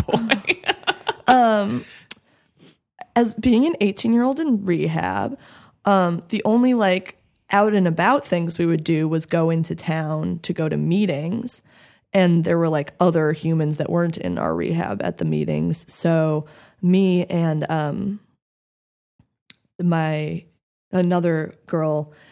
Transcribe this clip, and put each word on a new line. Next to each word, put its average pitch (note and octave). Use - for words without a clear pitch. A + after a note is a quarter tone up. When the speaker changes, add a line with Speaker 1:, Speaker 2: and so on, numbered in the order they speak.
Speaker 1:
boy. -
Speaker 2:
Um, A3+
as A#3
being A#3+
an E4+
eighteen-year-old A#3
in B3
rehab, E3
um, F3
the -
only, A#3+
like, F#3
out G#3
and F#3
about G3
things E3+
we E3+
would E3
do D#3+
was D#3+
go E3
into E3
town D#3+
to -
go D#3+
to D3
meetings. E3+
And F3
there E3+
were, E3
like, D3+
other D#3+
humans D#3
that D#3+
weren't E3+
in -
our D#2+
rehab G#2
at -
the E2
meetings. D#2
So D#3+
me F3+
and, D#3+
um, F3+
my, D#3+
another F3
girl D3+